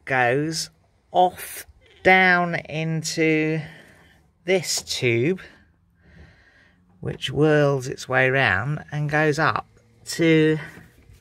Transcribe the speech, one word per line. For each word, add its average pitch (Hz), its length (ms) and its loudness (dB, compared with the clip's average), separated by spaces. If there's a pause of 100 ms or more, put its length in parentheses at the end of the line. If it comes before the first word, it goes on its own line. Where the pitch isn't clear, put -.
goes 135 640 -2 (420)
off - 560 -2 (340)
down 180 540 4
into 160 1080 -2 (840)
this 185 360 -2
tube, 127 580 -2 (1600)
which - 260 -10
whirls 143 600 0
its - 220 -12
way 131 220 2
round 131 600 0
and 147 200 -6
goes 151 260 0
up 139 300 -2 (380)
to, 156 520 2 (640)